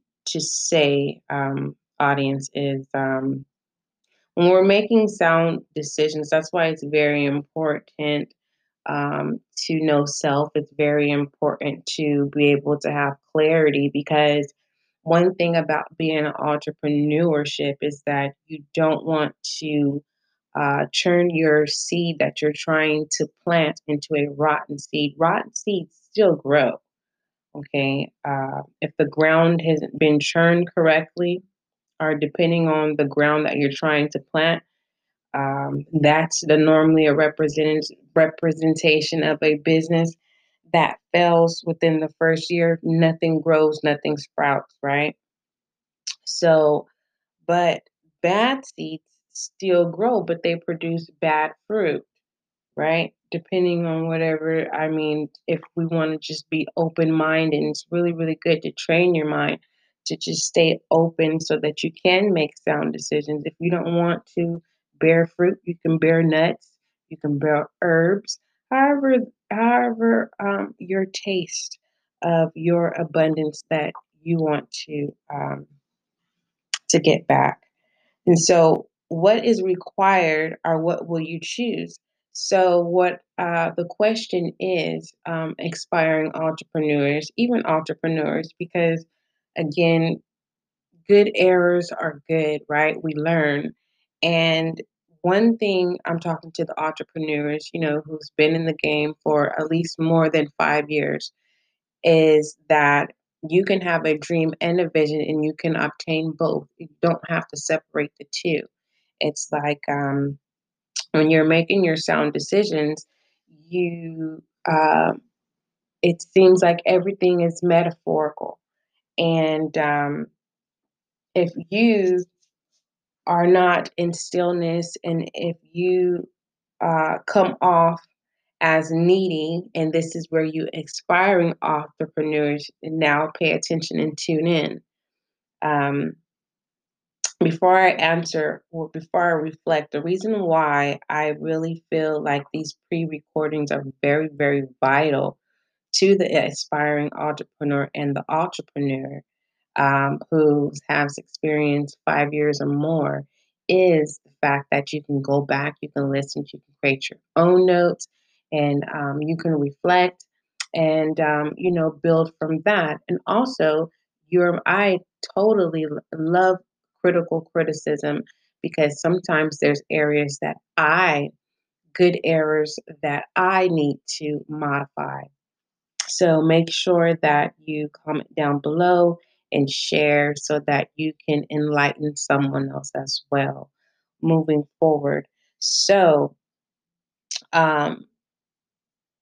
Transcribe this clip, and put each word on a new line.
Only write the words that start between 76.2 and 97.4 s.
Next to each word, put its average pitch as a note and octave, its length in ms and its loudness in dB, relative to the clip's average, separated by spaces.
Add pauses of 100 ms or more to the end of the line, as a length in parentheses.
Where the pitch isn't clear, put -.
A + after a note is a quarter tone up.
to - 100 2
get - 280 0
back. C3+ 340 0 (640)
And F3 100 6
so E3 500 4 (200)
what G3+ 380 2
is A3+ 180 2
required F#3 1000 0
or D#3+ 160 0
what E3+ 260 -4
will E3 140 -4
you D#3+ 200 -8
choose? E3+ 560 -6 (360)
So F#3 480 2
what, F3 400 0 (160)
uh, E3+ 380 -2
the F3 100 -4
question G#3 720 -2
is, E3 540 -4 (120)
um, D#3+ 320 -6
expiring D#3+ 800 -2
entrepreneurs, D#3 1000 -2
even A#3+ 280 0
entrepreneurs, D#3+ 920 -4
because E3+ 460 -2 (520)
again, E3 640 0 (840)
good G#3 280 6
errors F3+ 560 2
are D3 380 -8
good, D3+ 400 0
right? D3+ 320 0
We D#3+ 140 -4
learn. D3+ 560 0 (500)
And E3 600 0 (400)
one A3 360 2
thing F#3 480 0
I'm E3 140 -4
talking E3 340 -8
to E3 120 -4
the - 140 -10
entrepreneurs, D3+ 920 -6